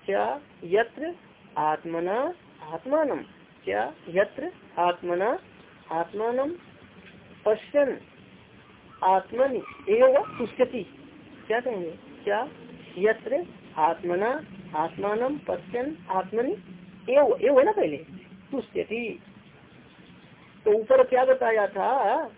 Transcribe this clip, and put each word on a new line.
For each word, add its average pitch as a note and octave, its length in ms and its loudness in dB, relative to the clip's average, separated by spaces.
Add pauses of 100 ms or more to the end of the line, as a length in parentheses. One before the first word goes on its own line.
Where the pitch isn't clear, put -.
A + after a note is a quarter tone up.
क्या G#3+ 340 -2 (240)
यत्र A#3 500 -2 (440)
आत्मना E3+ 760 -2 (280)
आत्मानं, B3+ 540 -2 (480)
क्या G#3 300 -4 (140)
यत्र G#3 440 -2 (260)
आत्मना F3 600 0 (520)
आत्मानं A3+ 600 -4 (960)
पश्यन् A3 520 0 (1080)
आत्मनि A3 580 2 (260)
एव - 360 6 (140)
तुष्यति, B3 440 -2 (640)
क्या A3+ 140 0
कहेंगे? F#3+ 480 -8 (160)
क्या G#3+ 240 -2 (500)
यत्र A3+ 480 0 (300)
आत्मना F3+ 680 0 (280)
आत्मानं G3+ 640 -2
पश्यन् F#3 560 -6 (160)
आत्मनि G#3 420 -2 (580)
एव, C#4 320 4
एव C4 160 6
है C4+ 60 8
ना G#4+ 80 2
पहले, F3 240 0 (560)
तुष्यति। A3+ 680 -6 (1400)
तो G#3+ 60 4
ऊपर A3+ 320 6
क्या B3+ 220 4
बताया A#3 420 4
था G#3+ 580 0 (140)